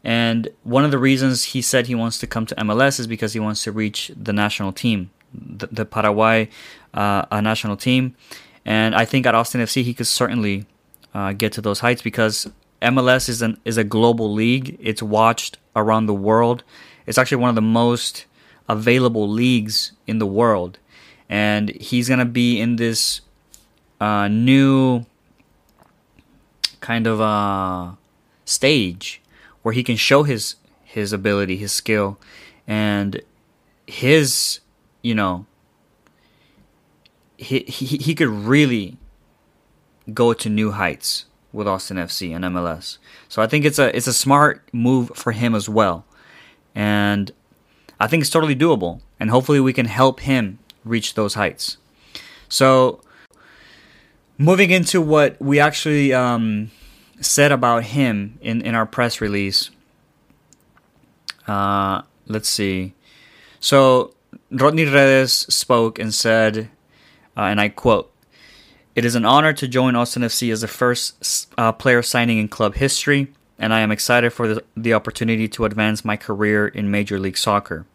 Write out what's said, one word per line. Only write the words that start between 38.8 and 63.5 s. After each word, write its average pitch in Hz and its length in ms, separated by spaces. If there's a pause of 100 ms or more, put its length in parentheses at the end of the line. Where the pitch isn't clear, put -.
go 117 180
to - 160
new 107 220
heights - 560 (260)
with 104 160
Austin 95 300
F 85 120
C 87 220
and 87 120
M 90 120
L 87 100
S. 82 320 (300)
So 110 140
I 110 40
think 147 180
it's 147 140
a, 131 160
it's 120 120
a 123 80
smart 143 580
move 123 420
for - 180
him 113 220
as 101 140
well. 104 380 (680)
And 101 560 (680)
I 110 60
think 156 160
it's 143 80
totally 156 260
doable. 117 460 (180)
And 110 80
hopefully 131 320
we 131 140
can 120 120
help 127 340
him 117 380 (280)
reach 113 260
those 107 220
heights. - 420 (720)
So 131 540 (1400)
moving 180 320
into 180 320
what 151 360
we 139 220
actually, 143 540
um, 113 560 (520)
said 143 300
about 120 320
him 110 560
in, 117 220
in 117 120
our 110 120
press 120 340
release. 101 500 (1800)
Uh, 98 540 (260)
let's 107 220
see. 95 460 (640)